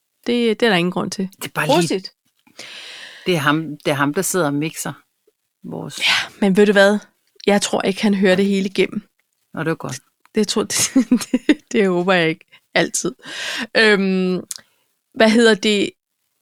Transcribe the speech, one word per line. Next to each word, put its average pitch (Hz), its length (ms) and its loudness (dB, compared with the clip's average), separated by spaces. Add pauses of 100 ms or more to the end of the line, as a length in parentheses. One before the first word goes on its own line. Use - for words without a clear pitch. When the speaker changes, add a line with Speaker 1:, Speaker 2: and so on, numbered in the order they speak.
(280)
Speaker 1:
Det, 240 320 0
det 240 60 2
er 226 40 2
der 196 80 2
ingen 175 140 0
grund 190 200 -6
til. 190 180 -8 (120)
Speaker 2:
Det - 40 -12
er - 80 -14
bare - 120 -4
lige 170 100 2
Speaker 1:
Prosit. 190 360 -2 (1120)
Speaker 2:
Det 180 100 0
er 156 40 -2
ham, 147 460 0
det 160 60 0
er 143 40 0
ham, 143 180 -2
der 190 80 -2
sidder 175 240 -2
og 143 80 -2
mixer 151 400 -6 (760)
vores 165 300 -12
Speaker 1:
Ja, - 300 -2 (120)
men 196 160 2
ved 208 80 6
du 208 60 2
hvad? 202 280 4 (480)
Jeg 202 140 2
tror - 200 -4
ikke, 190 200 -2
han 208 120 2
hører 190 220 2
det 196 100 2
hele 196 240 0
igennem. 190 320 -2 (520)
Speaker 2:
Nå, 165 100 -8
det 160 80 -2
er 156 40 -2
godt. 135 240 -12 (360)
Speaker 1:
Det 214 120 0
tror, - 200 -2
<laughs> - 60 -10
det, - 180 -2 (400)
det, - 260 0 (140)
det 214 160 2
håber 180 260 0
jeg 170 160 2
ikke - 160 -6 (300)
altid. 175 400 -2 (640)
Øhm, 190 640 2 (720)
hvad 220 160 4
hedder 226 260 6
det? 208 340 0 (520)